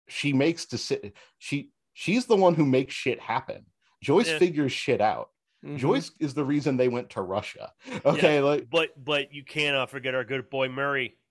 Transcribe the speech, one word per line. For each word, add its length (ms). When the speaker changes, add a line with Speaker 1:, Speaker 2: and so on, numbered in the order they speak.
Speaker 1:
She 260
makes 320
deci-, 480
she, 300
she's 320
the 100
one 180
who 120
makes 280
shit 260
happen. 460
Joyce 260
Speaker 2:
Yeah. 100
Speaker 1:
figures 320
shit 300
out. 280
Speaker 3:
Mm-hmm. 120
Speaker 1:
Joyce 420
is 140
the 100
reason 340
they 100
went 240
to 100
Russia. 500
Speaker 2:
Yeah, 180
Speaker 1:
Okay, 360
like 280
Speaker 2:
but, 200
but 300
you 100
cannot 460
forget 260
our 80
good 260
boy 200
Murray. 480